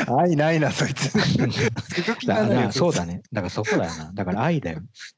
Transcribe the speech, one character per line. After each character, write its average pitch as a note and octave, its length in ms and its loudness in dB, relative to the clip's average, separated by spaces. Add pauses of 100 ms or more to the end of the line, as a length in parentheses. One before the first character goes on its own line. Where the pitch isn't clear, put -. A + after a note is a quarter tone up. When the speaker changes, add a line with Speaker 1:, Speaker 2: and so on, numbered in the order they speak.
(220)
Speaker 1:
愛 F3 140 4
な D3+ 160 4
い E3 80 4
な、 D3 120 2
そ - 140 -2
い - 100 -4
つ。 C#3 180 -2
Speaker 2:
<laughs> - 0 -
Speaker 1:
す - 880 0 (100)
ご A#3 40 0
く - 100 -10
な - 140 2
い - 40 4
な、 - 60 2
Speaker 2:
だ B2 60 4
な、 - 80 4
Speaker 1:
そ - 40 2
い - 40 -2
つ。 G2+ 60 -4
Speaker 2:
そ E3+ 120 4
う D3 40 0
だ F2+ 120 0
ね。 F2 160 -8 (100)
だ G#2 100 -2
か F2+ 40 -4
ら F2+ 60 -4
そ G#2+ 120 -4
こ F3+ 140 0
だ G#2 80 0
よ E2 100 -8
な。 D#2+ 180 -12
だ G2+ 120 -4
か F2+ 60 -2
ら G#2 120 0
愛 D#3+ 180 2
だ E2 100 -6
よ。 D#2+ 100 -8 (360)